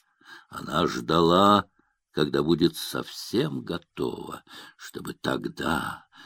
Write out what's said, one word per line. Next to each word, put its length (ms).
Она 380
ждала, 840
когда 300
будет 340
совсем 880
готова, 800
чтобы 380
тогда 920